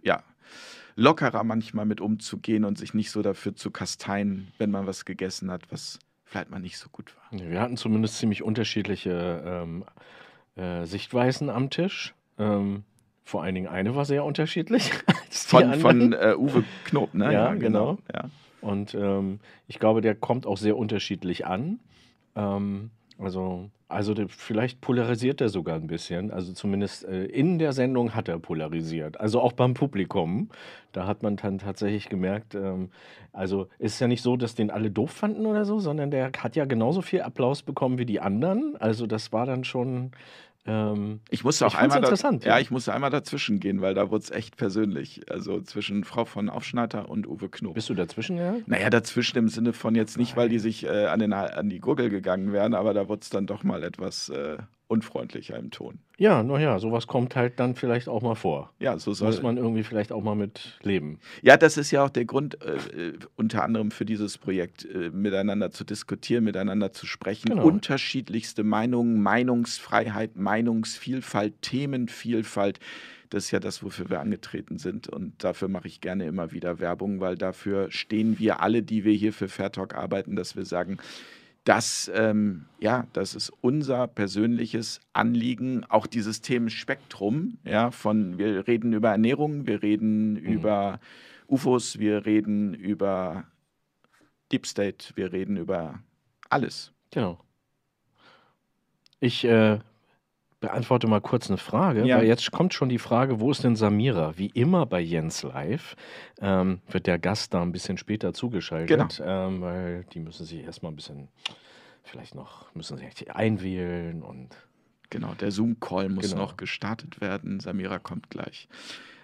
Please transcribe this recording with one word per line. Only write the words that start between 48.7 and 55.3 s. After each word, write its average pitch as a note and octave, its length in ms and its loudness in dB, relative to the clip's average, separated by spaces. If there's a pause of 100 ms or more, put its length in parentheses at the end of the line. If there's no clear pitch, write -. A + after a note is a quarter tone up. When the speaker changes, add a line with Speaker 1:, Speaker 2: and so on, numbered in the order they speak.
Speaker 1:
dazwischen A#2 480 2
im A2+ 100 4
Sinne A#2 240 0
von A2+ 220 -2
jetzt A2 240 0
nicht, A#2+ 180 0
weil A#2+ 120 4
die A#2 80 2
Speaker 2:
Nein. G#2 60 0
Speaker 1:
sich, A2 220 -2
äh, F#2 220 2
an F2 140 2
den, G#2+ 120 2
an G2 380 -2
die F2+ 100 -8
Gurgel B2+ 300 2
gegangen F#2+ 420 0
wären, G#2 220 2
aber G2+ 180 2
da G2 160 0
wurd's G#2 220 -6
dann G2 160 -2
doch G2+ 180 -6
mal F2+ 180 0
etwas, F2+ 460 -8
äh, C#2+ 300 -6 (320)
unfreundlicher - 680 -4